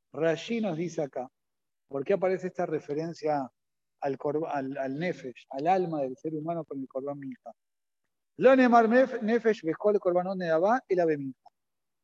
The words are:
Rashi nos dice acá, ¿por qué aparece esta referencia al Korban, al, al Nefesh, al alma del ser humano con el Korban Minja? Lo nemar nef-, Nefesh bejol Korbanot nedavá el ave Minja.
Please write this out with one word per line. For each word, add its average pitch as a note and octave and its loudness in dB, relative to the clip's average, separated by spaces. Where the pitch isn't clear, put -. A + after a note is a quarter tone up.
Rashi E3 -2
nos F#3+ -2
dice E3 -4
acá, C3 -8
¿por C#3 -6
qué G3 0
aparece F#3 0
esta F3 -4
referencia D3+ -4
al C#3 -4
Korban, D3+ -4
al, C#3 -4
al C3+ -4
Nefesh, C#3 -8
al C#3 -6
alma E3+ 0
del C3 -4
ser D#3+ -8
humano D#3+ -6
con C#3 -10
el C3 -10
Korban C#3+ -6
Minja? B2+ -14
Lo B3+ 8
nemar A#3 6
nef-, B3+ 4
Nefesh A3+ 2
bejol G3+ 2
Korbanot F3+ 0
nedavá F3+ 2
el F3+ 2
ave D#3+ 4
Minja. C3+ -10